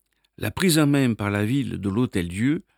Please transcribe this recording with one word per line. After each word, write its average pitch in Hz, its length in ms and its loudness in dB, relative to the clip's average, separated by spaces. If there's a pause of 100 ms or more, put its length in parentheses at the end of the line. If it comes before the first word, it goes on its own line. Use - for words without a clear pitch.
(360)
La 104 140 -4
prise 165 280 2
en 151 80 4
main 135 280 2
par 101 160 -2
la 101 140 0
ville 107 340 -2
de 95 100 -4
l'Hôtel-Dieu 104 760 -2 (140)